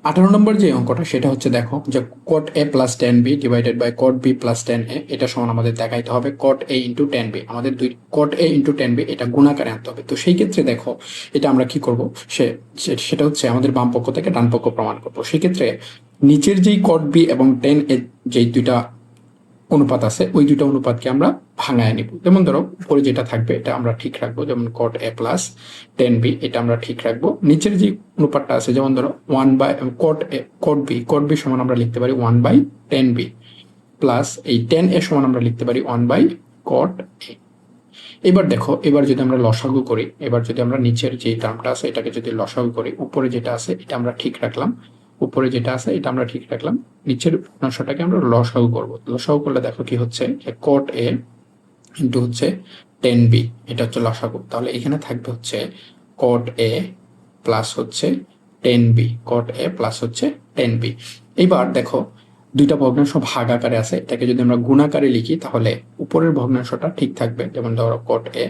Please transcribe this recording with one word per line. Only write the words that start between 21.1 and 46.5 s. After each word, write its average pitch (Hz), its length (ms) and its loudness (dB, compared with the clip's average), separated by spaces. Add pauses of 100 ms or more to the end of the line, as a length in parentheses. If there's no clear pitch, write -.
আমরা 156 140 4 (340)
ভাঙায় 117 360 0
নিব। - 100 -6 (160)
যেমন 185 240 6
ধরো 143 120 2 (220)
উপরে 143 260 2
যেটা 123 220 0
থাকবে 117 300 -2
এটা 135 180 -4
আমরা 117 140 -2 (100)
ঠিক 135 200 -8
রাখবো, 120 180 -8 (100)
যেমন 120 160 -4 (120)
cot 117 160 -2 (120)
A - 20 -4 (100)
plus 131 240 -2 (560)
tan 123 240 4
B, - 20 0 (220)
এটা 131 160 -6
আমরা 117 220 0
ঠিক - 220 -10
রাখবো। 120 220 -2 (200)
নিচের 165 320 4
যে 202 80 4 (300)
অনুপাতটা 139 400 0
আছে, 120 180 -2
যেমন 135 200 2
ধরো 123 140 0 (220)
ওয়ান 135 160 4 (120)
by 139 100 2 (320)
cot 156 160 2 (180)
A, 127 40 -4 (240)
cot 147 220 2
B, - 20 -12 (220)
cot 147 180 2
B - 20 0 (120)
সমান 131 220 -2
আমরা 127 180 0
লিখতে 117 200 -2
পারি 127 180 0
ওয়ান 117 240 4
by 185 120 6 (340)
tan 135 160 4 (100)
B - 20 -2 (840)
plus 120 280 2 (240)
এই 117 60 4 (120)
tan 165 160 4 (100)
A - 100 4
সমান 143 220 2
আমরা 127 180 0
লিখতে 117 220 -2
পারি 123 180 0
ওয়ান 120 240 -2
by 175 120 4 (480)
cot 135 220 2 (360)
A। 120 40 -16 (960)
এবার 185 240 6
দেখো, 117 200 0 (160)
এবার 143 220 4
যদি 127 160 2
আমরা 127 200 2
লসাগু 131 340 2 (100)
করি, 110 140 0 (220)
এবার 120 220 0
যদি 120 180 -4
আমরা 127 200 -2
নিচের 117 260 0 (100)
যে 120 80 -2 (120)
টার্মটা 113 320 -6
আছে - 160 -10
এটাকে 113 260 -6
যদি 117 140 -6 (100)
লসাগু 120 380 -2
করি, 131 120 -6 (140)
উপরে 131 300 -2
যেটা 120 240 -4
আছে - 120 -8 (120)
এটা - 180 -10
আমরা 120 120 -2 (100)
ঠিক 123 120 -4 (100)
রাখলাম, 123 260 -4 (560)
উপরে 131 280 0
যেটা 120 220 -2
আছে 123 120 -6 (100)
এটা - 140 -4
আমরা 127 200 -2
ঠিক - 100 -10 (100)